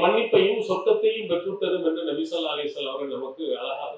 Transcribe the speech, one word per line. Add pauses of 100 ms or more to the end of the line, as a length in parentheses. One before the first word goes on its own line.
மன்னிப்பையும்
சொர்க்கத்தையும்
பெற்றுத்தரும்
என்று
நபி
ஸல்லல்லாஹு
அலைஹி
வஸல்லம்
அவர்கள்
நமக்கு
அழகாக